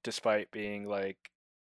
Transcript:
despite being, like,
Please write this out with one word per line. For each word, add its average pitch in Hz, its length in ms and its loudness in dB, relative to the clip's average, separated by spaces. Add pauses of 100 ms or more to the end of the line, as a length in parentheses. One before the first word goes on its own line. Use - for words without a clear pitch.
despite 107 480 2
being, 104 340 -4
like, 98 460 -2 (300)